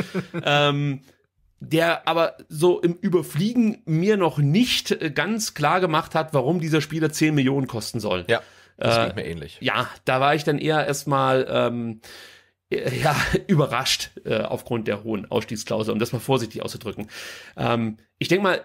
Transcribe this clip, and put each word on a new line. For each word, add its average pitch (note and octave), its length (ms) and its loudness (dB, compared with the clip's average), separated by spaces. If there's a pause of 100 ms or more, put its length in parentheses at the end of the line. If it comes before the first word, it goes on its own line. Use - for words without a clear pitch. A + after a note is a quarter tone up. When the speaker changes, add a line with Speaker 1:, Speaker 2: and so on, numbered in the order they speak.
(160)
Speaker 1:
<laughs> F#3 300 -6
Speaker 2:
Ähm, C#3+ 560 2 (580)
der D#3+ 480 0
aber E3 300 0 (100)
so E3 320 2
im E3+ 140 2
Überfliegen G3 920 0
mir F3 300 2
noch F3 220 0
nicht, D3+ 540 2
äh, D#3+ 200 -2
ganz G3+ 420 -2
klar D3+ 280 2
gemacht E3 340 0
hat, D#3 180 -2
warum D3 280 2
dieser D#3 180 2
Spieler D#3 320 0
zehn D#3 240 2
Millionen C3+ 320 2
kosten A#2 320 -6
soll. F#2+ 300 -2
Speaker 1:
Ja, A#2 120 2 (360)
das A#2 200 2
Speaker 2:
Äh, A2+ 100 2
Speaker 1:
ging - 80 -8
mir G#2+ 100 -6
ähnlich. D#2+ 340 -10
Speaker 2:
ja, A#2+ 300 0 (160)
da C3 160 2
war C#3+ 140 4
ich D3+ 100 -2
dann D3+ 120 2
eher D3+ 300 0
erstmal, C3+ 600 2
ähm, A#2+ 500 -2 (720)
äh, B2+ 280 -2
ja, C#3+ 160 2 (180)
<laughs> - 160 -2
überrascht, C3 640 0 (120)
äh, A#2 140 -2
aufgrund A2 500 -4
der G#2 160 -2
hohen G#2+ 260 -6
Ausstiegsklausel, G#2+ 640 -4
um G#2+ 80 -2
das A#2 140 -2
mal A#2+ 60 -4
vorsichtig A#2 420 -2
auszudrücken. - 460 -10 (500)
Ähm, A#2 400 -2 (200)
ich - 120 -4
denk F#3+ 140 4
mal, F3+ 220 0